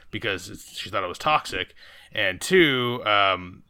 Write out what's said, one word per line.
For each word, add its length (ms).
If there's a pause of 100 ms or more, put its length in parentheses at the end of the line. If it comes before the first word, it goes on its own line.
(100)
because 380
it's, 300
she 100
thought 160
it 40
was 100
toxic. 560 (380)
And 280
two, 640
um, 640